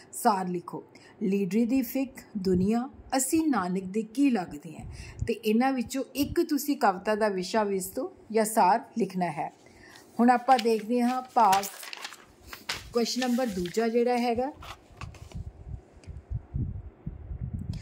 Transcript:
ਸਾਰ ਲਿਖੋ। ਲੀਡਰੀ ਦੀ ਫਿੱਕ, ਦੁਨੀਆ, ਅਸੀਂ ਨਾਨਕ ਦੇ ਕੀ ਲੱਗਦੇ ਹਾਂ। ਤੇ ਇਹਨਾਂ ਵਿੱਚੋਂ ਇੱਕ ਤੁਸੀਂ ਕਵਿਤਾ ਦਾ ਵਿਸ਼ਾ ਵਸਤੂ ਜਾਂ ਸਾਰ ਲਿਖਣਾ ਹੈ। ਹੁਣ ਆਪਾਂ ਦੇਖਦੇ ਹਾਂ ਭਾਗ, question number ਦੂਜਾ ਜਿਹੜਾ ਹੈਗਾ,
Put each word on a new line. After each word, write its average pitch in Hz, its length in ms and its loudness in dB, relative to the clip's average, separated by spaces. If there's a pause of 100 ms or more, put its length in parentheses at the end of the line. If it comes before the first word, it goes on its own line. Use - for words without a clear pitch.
(120)
ਸਾਰ 190 360 0
ਲਿਖੋ। 175 360 -6 (380)
ਲੀਡਰੀ 202 440 2
ਦੀ 262 160 2
ਫਿੱਕ, 269 300 -4 (260)
ਦੁਨੀਆ, 190 520 2 (260)
ਅਸੀਂ 320 320 2
ਨਾਨਕ 190 360 0
ਦੇ 196 180 -2
ਕੀ 277 280 2
ਲੱਗਦੇ 165 480 -4
ਹਾਂ। - 80 -14 (400)
ਤੇ 233 60 0
ਇਹਨਾਂ 226 400 2
ਵਿੱਚੋਂ 262 320 -2 (100)
ਇੱਕ 285 280 0
ਤੁਸੀਂ 285 340 0
ਕਵਿਤਾ 202 380 2
ਦਾ 208 140 2
ਵਿਸ਼ਾ 190 360 0
ਵਸਤੂ 202 460 -4 (220)
ਜਾਂ 220 120 4
ਸਾਰ 214 400 4 (140)
ਲਿਖਣਾ 185 320 -2
ਹੈ। 151 220 -6 (680)
ਹੁਣ 240 100 8
ਆਪਾਂ 247 320 6
ਦੇਖਦੇ 226 400 2
ਹਾਂ 254 200 2 (120)
ਭਾਗ, 202 300 6 (1300)
question 240 280 0
number 254 260 0
ਦੂਜਾ 190 420 -2
ਜਿਹੜਾ 240 300 2
ਹੈਗਾ, 247 340 0 (3250)